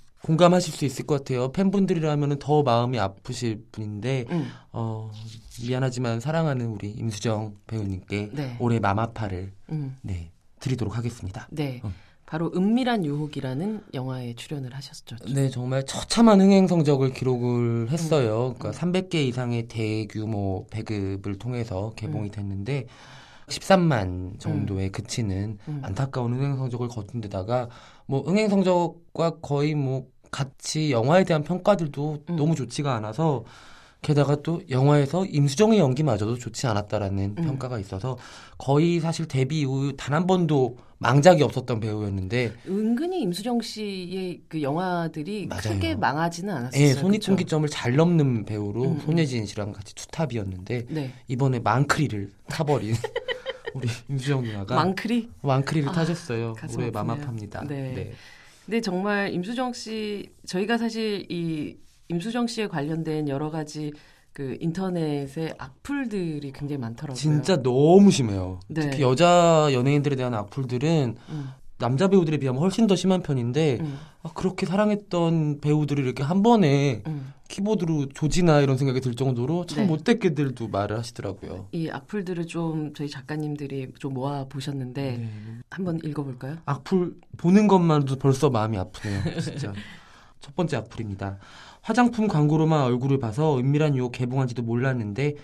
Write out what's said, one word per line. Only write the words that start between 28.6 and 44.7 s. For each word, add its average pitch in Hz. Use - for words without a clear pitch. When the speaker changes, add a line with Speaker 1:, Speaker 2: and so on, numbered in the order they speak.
Speaker 1:
거의 143
뭐 135
같이 151
영화에 139
대한 160
평가들도 156
Speaker 2:
음. 175
Speaker 1:
너무 151
좋지가 139
않아서 113
게다가 143
또 170
영화에서 143
임수정의 190
연기마저도 127
좋지 120
않았다라는 101
Speaker 2:
음. 165
Speaker 1:
평가가 131
있어서 98
거의 165
사실 160
데뷔 131
이후 135
단 -
한 175
번도 156
망작이 147
없었던 120
배우였는데 104
Speaker 2:
은근히 240
임수정 208
씨의 190
그 156
영화들이 170